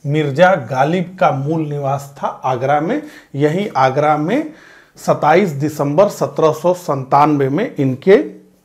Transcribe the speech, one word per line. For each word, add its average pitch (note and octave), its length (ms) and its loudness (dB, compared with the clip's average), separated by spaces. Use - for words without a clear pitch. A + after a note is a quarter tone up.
मिर्जा D#3 480 2
गालिब C#3+ 640 -2
का D#3+ 100 4
मूल C#3+ 300 -4
निवास C#3+ 640 -6
था G3+ 40 -6
आगरा C3+ 540 -2
में। B3 220 -4
यही D3+ 420 0
आगरा D3 400 2
में G#3+ 360 -4
सत्ताईस D#3+ 540 2
दिसंबर D3 580 0
सत्रह D#3+ 440 0
सौ F3 220 -2
संतानवे C#3+ 760 0
में E3+ 280 -4
इनके C#3 400 2